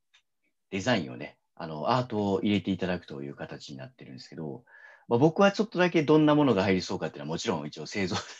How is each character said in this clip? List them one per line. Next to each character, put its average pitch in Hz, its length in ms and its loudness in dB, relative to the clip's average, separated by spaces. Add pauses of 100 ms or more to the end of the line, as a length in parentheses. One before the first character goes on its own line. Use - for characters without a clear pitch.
(680)
デ 95 100 -6
ザ 120 160 0
イ 87 100 -2
ン 64 80 -12
を 62 40 -12
ね、 - 200 -14 (180)
あ 82 120 -10
の、 78 240 -4
ア 127 120 2
ー 127 40 -10
ト 104 260 0
を 95 80 2
入 104 120 2
れ 98 80 2
て 98 100 -2
い 92 60 0
た 90 100 -4
だ 90 120 -2
く - 60 -18
と 69 160 -12
い 69 80 -10
う 71 60 -12
形 - 340 -14
に 71 80 -14
な 65 80 -14
っ 65 100 -20
て - 80 -20
る 69 80 -18
ん 64 60 -14
で - 60 -18
す - 60 -20
け 69 60 -20
ど、 71 280 -10 (440)
ま 117 100 2
あ、 - 20 2
僕 165 220 6
は 202 100 6
ち 208 100 0
ょ 208 40 -2
っ - 20 -8
と - 100 -12
だ 180 120 4
け 170 140 2
ど 151 140 6
ん 156 80 6
な 151 100 6
も 147 100 6
の 127 80 6
が 95 100 2
入 98 120 2
り 90 60 0
そ 98 140 -6
う 87 40 -4
か 82 80 -4
っ - 20 -10
て - 80 -14
い 73 40 -12
う 71 40 -10
の 73 40 -8
は 78 60 -6
も - 20 -4
ち - 100 -8
ろ 87 140 -2
ん 76 60 -10
一 76 120 -14
応 78 60 -12
製 98 220 -4
造 90 80 -4 (240)